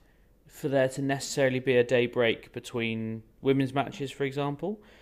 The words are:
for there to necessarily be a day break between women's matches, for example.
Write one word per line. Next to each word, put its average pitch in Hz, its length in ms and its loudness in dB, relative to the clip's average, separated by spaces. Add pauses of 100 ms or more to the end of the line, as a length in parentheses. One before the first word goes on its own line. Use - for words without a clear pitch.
(460)
for - 240 -10
there 131 200 2
to 139 120 -8
necessarily 135 580 0
be 127 180 2
a 123 60 6
day 123 220 4
break 120 460 0
between 113 720 -6 (180)
women's 135 320 2
matches, 135 380 -4
for - 140 -4
example. 143 540 -6 (220)